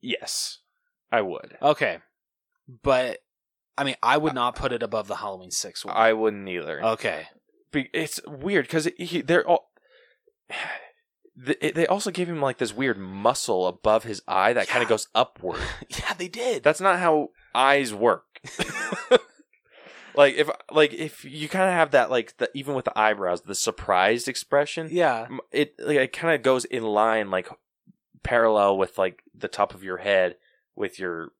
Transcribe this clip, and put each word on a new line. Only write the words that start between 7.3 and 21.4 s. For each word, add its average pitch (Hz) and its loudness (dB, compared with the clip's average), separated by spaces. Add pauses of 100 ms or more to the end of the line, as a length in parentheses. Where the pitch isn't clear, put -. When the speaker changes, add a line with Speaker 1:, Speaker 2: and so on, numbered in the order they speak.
Speaker 1:
Be-, - -4
it's - -6
weird, 147 -2
'cause 156 0
it, - -6
he, 156 -4
they're 165 2
all, - 0 (800)
<sighs> - -14
the, 127 -4
it, 151 -2
they 165 2
also 202 -2
gave 175 -4
him, 165 -4
like, 135 -2
this 110 -4
weird 120 -2
muscle 98 0
above 107 2
his 107 -10
eye 95 4
that 110 0
kinda 123 0
Speaker 2:
Yeah. 110 -8
Speaker 1:
goes 110 2
upward. 90 -2 (160)
Speaker 2:
<laughs> - -18
Yeah, - -6
they 180 -8
did. 220 -4
Speaker 1:
That's 156 2
not 185 4
how 160 2 (260)
eyes 135 4
work. 104 2 (320)
<laughs> - 0 (960)
Like, 143 8
if, 147 2 (220)
like, 151 4
if - -10
you 151 -12